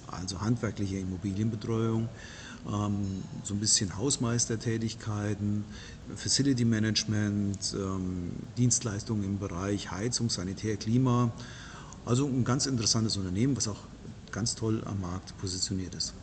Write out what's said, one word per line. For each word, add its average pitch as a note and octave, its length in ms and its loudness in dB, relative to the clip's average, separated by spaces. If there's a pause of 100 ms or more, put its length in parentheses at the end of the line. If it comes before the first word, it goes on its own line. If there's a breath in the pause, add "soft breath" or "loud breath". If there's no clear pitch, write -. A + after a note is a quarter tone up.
also F2+ 340 -6
handwerkliche G#2 560 2
Immobilienbetreuung, G#2+ 1120 0 (580 loud breath)
ähm, G2+ 560 0 (200)
so - 100 -4
ein G2+ 60 0
bisschen G2+ 360 2
Hausmeistertätigkeiten, A2 1700 0 (520 loud breath)
Facility B2 500 2
Management, G#2 1120 2
ähm, F#2 560 -2 (260)
Dienstleistungen A2+ 640 2
im G2 160 0
Bereich F#2+ 520 0
Heizung, A2+ 380 0
Sanitär, G2 460 -2
Klima. A#2+ 560 4 (720 loud breath)
Also B2 220 4
ein C3 180 2
ganz A#2+ 220 2
interessantes A2 500 2
Unternehmen, G2+ 400 2
was - 120 0
auch G#2 120 -4 (520)
ganz A2 240 0
toll A2 300 2
am G2 140 -2
Markt F2+ 380 -6
positioniert F#2 580 -2
ist. - 280 -4